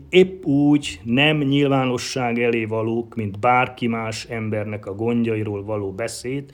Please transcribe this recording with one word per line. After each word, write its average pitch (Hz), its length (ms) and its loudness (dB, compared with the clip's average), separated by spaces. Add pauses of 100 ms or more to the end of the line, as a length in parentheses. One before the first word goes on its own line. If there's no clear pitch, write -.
épp 185 360 4
úgy 147 580 2
nem 143 340 4
nyilvánosság 131 1040 0
elé 117 240 2
valók, 113 500 -2
mint 104 240 -6
bárki 123 480 2
más 113 420 -4
embernek 107 560 -4
a 95 100 -8
gondjairól 110 680 0
való 101 280 -4
beszéd. 120 640 -8